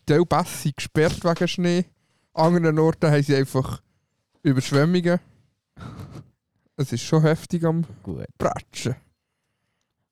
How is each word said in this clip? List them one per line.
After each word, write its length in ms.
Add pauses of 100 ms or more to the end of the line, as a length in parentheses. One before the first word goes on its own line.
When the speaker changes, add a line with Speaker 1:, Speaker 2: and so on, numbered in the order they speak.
Speaker 1:
Teilpässe 560
sind 140
gesperrt 480
wegen 240
Schnee. 360 (480)
An 240
anderen 220
Orten 320
haben 120
sie 140
einfach 440 (600)
Überschwemmungen. 760 (1600)
Es 160
ist 100
schon 200
heftig 420
am 200 (180)
Speaker 2:
Gut. 220 (120)
Speaker 1:
Pratschen. 600 (1160)